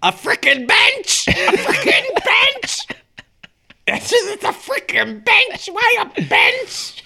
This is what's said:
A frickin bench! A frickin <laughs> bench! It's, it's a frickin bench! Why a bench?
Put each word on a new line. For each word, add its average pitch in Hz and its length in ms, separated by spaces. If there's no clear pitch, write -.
A 180 100
frickin 277 540
bench! 508 600
A - 40
frickin - 920
<laughs> - 0
bench! 539 640
It's, - 260
it's 415 320
a - 40
frickin 226 720
bench! 466 480
Why 453 300
a - 220
bench? - 840